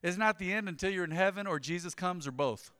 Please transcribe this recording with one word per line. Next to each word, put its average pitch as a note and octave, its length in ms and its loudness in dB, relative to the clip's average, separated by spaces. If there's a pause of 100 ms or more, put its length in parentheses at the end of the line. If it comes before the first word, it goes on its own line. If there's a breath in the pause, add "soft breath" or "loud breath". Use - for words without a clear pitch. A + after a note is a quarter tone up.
It's F3+ 160 0
not G#3+ 200 4
the F#3+ 140 -2
end G#3 160 0
until F#3 220 0
you're F#3 140 0
in D#3+ 80 -4
heaven F#3+ 340 2
or E3 120 0
Jesus E3 360 -4
comes F3+ 320 -2
or C#3 40 -4
both. B2+ 500 -2